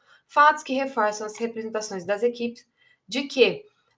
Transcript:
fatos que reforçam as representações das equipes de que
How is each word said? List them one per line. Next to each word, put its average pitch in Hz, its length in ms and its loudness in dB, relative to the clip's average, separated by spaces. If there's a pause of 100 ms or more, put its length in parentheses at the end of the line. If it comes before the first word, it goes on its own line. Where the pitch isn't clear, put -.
(280)
fatos 302 360 4
que 262 100 -6
reforçam 226 540 -2
as 208 100 -6
representações 220 640 -6
das 202 200 -2
equipes 233 420 -2 (420)
de 262 160 -4
que 240 400 2 (340)